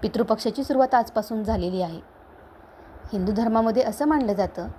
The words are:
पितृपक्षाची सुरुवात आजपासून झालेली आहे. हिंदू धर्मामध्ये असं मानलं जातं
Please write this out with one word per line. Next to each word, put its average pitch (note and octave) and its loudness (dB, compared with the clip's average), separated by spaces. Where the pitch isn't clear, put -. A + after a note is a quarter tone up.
पितृपक्षाची A3 -2
सुरुवात C4 2
आजपासून A3 0
झालेली F#3 -2
आहे. E3 -6
हिंदू G3 0
धर्मामध्ये A3+ 2
असं A3 -2
मानलं D4 2
जातं F#3 -2